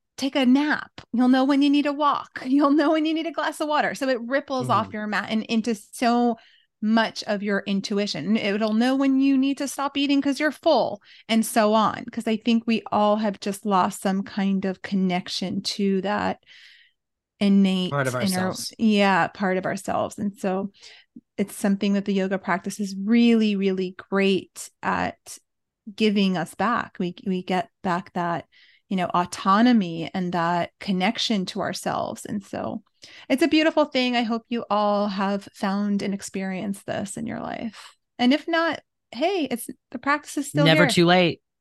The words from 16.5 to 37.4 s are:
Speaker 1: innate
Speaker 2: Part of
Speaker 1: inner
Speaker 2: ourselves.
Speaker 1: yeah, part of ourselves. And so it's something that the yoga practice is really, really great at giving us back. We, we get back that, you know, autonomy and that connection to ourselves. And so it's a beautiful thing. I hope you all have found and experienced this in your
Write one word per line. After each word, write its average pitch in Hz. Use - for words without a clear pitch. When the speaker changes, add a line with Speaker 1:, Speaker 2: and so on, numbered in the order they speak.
Speaker 1:
innate 190
Speaker 2:
Part 139
of 123
Speaker 1:
inner 123
Speaker 2:
ourselves. 185
Speaker 1:
yeah, 202
part 185
of 185
ourselves. -
And 202
so 196
it's 202
something 202
that 196
the 202
yoga 190
practice 196
is 196
really, 226
really 190
great 196
at -
giving 202
us 165
back. 220
We, 180
we 185
get 185
back 180
that, 170
you 196
know, 180
autonomy 190
and 180
that 175
connection 190
to -
ourselves. -
And 208
so -
it's 262
a 320
beautiful 311
thing. 254
I 240
hope 226
you 233
all 208
have 196
found 202
and 196
experienced 190
this -
in -
your -